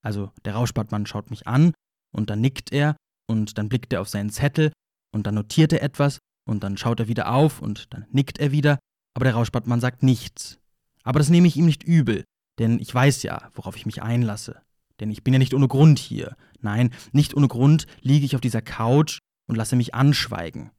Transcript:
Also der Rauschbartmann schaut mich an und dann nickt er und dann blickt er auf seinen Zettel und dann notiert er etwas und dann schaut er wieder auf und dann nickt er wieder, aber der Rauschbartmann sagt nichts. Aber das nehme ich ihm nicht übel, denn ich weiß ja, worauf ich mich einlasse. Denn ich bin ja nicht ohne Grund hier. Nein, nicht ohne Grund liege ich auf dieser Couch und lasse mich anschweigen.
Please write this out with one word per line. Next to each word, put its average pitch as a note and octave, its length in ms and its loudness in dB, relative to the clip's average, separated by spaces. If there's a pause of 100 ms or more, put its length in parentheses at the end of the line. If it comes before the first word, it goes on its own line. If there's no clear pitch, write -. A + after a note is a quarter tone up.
Also G2+ 300 -6 (140)
der G#2 100 -6
Rauschbartmann A2 500 -4
schaut - 240 -10
mich - 180 -12
an D3+ 260 4 (420)
und G#2 140 -4
dann G#2 120 -4
nickt C3+ 300 -4
er D3 240 0 (320)
und G#2+ 300 -4
dann G#2+ 120 -4
blickt - 220 -4
er G2 100 -4
auf G2 60 -8
seinen G2+ 220 -6
Zettel C#3+ 420 0 (400)
und G#2 160 -4
dann G#2 80 -2
notiert D#3 380 2
er - 100 0
etwas C#3+ 360 -2 (260)
und G#2+ 180 -4
dann G2+ 140 -4
schaut A#2 220 -2
er G#2+ 80 -2
wieder A2+ 240 -2
auf D3 300 2
und - 320 -8
dann G#2 180 -14
nickt C3 280 0
er D3 120 0
wieder, D3 280 2 (360)
aber B2 80 -4
der B2+ 120 2
Rauschbartmann A#2+ 440 -2
sagt B2 240 -4
nichts. - 560 -2 (440)
Aber C3 160 0
das C#3+ 100 2
nehme F3 180 8
ich - 80 2
ihm F3 100 2
nicht D#3 180 2
übel, C#3+ 420 2 (340)
denn A2+ 200 0
ich - 140 -10
weiß C3 300 2
ja, - 300 -10
worauf - 240 -12
ich - 80 -16
mich - 180 -8
einlasse. A2+ 580 -4 (380)
Denn G#2+ 100 -8
ich G#2 140 -10
bin B2+ 100 2
ja C3 60 4
nicht C3 140 2
ohne C#3 140 2
Grund C#3+ 320 6
hier. - 360 -10 (260)
Nein, A#2 320 0 (180)
nicht D3 240 2
ohne C#3+ 120 2
Grund C#3+ 400 2 (140)
liege C#3 240 2
ich C#3 100 -2
auf A#2+ 60 -4
dieser A#2 200 -2
Couch C3 580 0 (280)
und A2+ 80 -4
lasse A2 200 -2
mich B2 200 0
anschweigen. A#2 840 -2